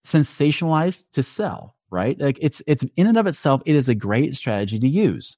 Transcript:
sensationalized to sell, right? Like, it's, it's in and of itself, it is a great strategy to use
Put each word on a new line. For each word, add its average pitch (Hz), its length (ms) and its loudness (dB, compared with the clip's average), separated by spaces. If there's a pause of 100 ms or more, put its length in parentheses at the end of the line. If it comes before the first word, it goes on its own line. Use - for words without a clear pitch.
sensationalized 156 1080 0
to 143 100 -2
sell, 123 540 -6 (140)
right? 98 280 -2
Like, 139 220 -2
it's, 151 260 -2
it's 147 180 0 (120)
in 180 100 4
and 226 100 4
of 214 120 2
itself, 135 380 0
it 151 100 4
is 131 120 2
a 120 60 4
great 110 400 0
strategy 107 460 -4
to 127 80 2
use 139 500 0